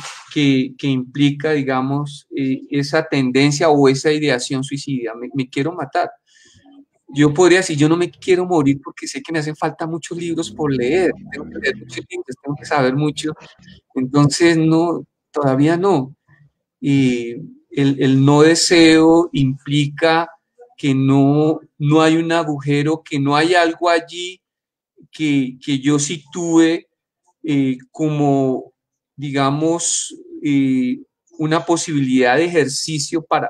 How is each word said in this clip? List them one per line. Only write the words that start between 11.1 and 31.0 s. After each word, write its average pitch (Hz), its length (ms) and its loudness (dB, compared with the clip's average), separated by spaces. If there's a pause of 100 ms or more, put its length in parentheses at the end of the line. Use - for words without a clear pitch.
tengo - 180 -14
que - 100 -14
leer - 180 -4
muchos - 300 -14
libros, - 360 -12
tengo 143 120 -8
que - 100 -16
saber 135 300 0
mucho", 151 380 -4 (640)
entonces 147 600 2
no, 160 480 0 (260)
todavía 143 440 2
no. 170 400 -2 (680)
Y 127 500 0 (400)
el, 139 280 0
el 135 240 2
no 147 200 6
deseo 165 880 6
implica 147 1000 -2 (480)
que 143 160 0
no, 139 680 2 (180)
no 151 220 2
hay 160 160 4
un 165 140 -2
agujero, 151 680 -2
que - 160 -8
no 139 180 0
hay 165 200 2
algo 165 340 0
allí 170 500 -4 (680)
que, 139 560 -2
que 139 140 -2
yo 147 180 0
sitúe, 165 880 0 (560)
eh, 135 360 -2 (140)
como, 143 840 -2 (420)
digamos, 143 1000 -4 (280)
eh, 135 580 0 (380)